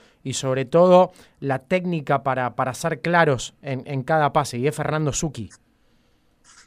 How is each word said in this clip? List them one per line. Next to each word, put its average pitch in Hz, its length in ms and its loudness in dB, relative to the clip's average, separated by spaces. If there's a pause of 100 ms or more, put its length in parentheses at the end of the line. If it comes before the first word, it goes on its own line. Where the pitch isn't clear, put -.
(240)
y 131 100 -8
sobre 131 300 -2
todo 180 480 6 (300)
la 135 180 -2
técnica 165 640 -2
para, 127 320 -4
para 127 180 -4
ser 160 280 -6
claros 165 600 2
en, 135 240 -8
en 135 160 -6
cada 147 300 0
pase, 139 260 -2
y 123 100 -2
es 147 60 -2
Fernando 151 380 -4
Zucchi. 120 380 -6 (1160)